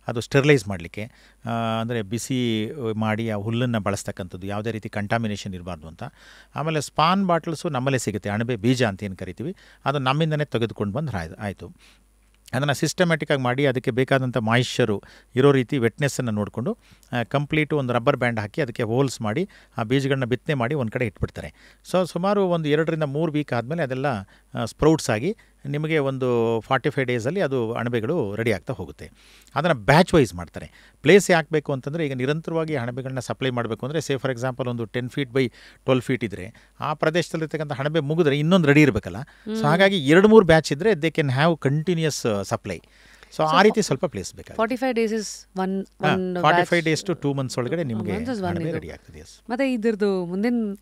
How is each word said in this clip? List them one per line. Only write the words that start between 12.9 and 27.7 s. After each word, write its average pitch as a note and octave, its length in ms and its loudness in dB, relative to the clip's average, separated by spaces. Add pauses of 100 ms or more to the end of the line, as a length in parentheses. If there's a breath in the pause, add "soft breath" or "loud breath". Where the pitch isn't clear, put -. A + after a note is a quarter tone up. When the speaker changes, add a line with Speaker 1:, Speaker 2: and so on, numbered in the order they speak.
Speaker 1:
ಆಗಿ C#3+ 120 2
ಮಾಡಿ B2+ 240 0
ಅದಕ್ಕೆ B2+ 240 0
ಬೇಕಾದಂಥ B2+ 460 0
ಮಾಯಿಶ್ಚರು A2+ 640 2 (340 loud breath)
ಇರೋ C#3 160 8
ರೀತಿ C3+ 260 2
ವೆಟ್ನೆಸ್ಸನ್ನು B2 540 -2
ನೋಡ್ಕೊಂಡು, A2+ 460 -4 (340 soft breath)
ಆ, A#2+ 100 -2
ಕಂಪ್ಲೀಟ್ D3 500 0
ಒಂದು C3+ 200 -2
ರಬ್ಬರ್ A#2+ 240 2
ಬ್ಯಾಂಡ್ A#2+ 240 0
ಹಾಕಿ G#2 220 -4
ಅದಕ್ಕೆ A#2+ 200 -4
ಹೋಲ್ಸ್ A#2+ 400 0
ಮಾಡಿ A#2 260 -2 (300 soft breath)
ಆ B2 40 -2
ಬೀಜಗಳನ್ನ C3 420 0
ಬಿತ್ತನೆ B2 300 -2
ಮಾಡಿ B2+ 200 0
ಒಂದ್ B2 160 -2
ಕಡೆ B2+ 160 -2
ಇಟ್ಬಿಡ್ತಾರೆ. - 480 -8 (380 soft breath)
So, F#3 180 2
ಸುಮಾರು G3 360 0
ಒಂದು E3+ 220 0
ಎರಡರಿಂದ D#3 340 2
ಮೂರು D3+ 300 -2
ವೀಕ್ D3 200 -2
ಆದ್ಮೇಲೆ B2+ 300 -2
ಅದೆಲ್ಲ, C3 240 -4
ಆ, A#2+ 580 -6
ಸ್ಪ್ರೌಟ್ಸ್ D3+ 460 2
ಆಗಿ B2+ 260 -2 (300 soft breath)
ನಿಮಗೆ D#3 320 -2
ಒಂದು B2 640 0
ಫಾರ್ಟಿ C3 300 0
ಫೈವ್ C3+ 160 -2
ಡೇಸಲ್ಲಿ B2 340 -2
ಅದು C3 320 0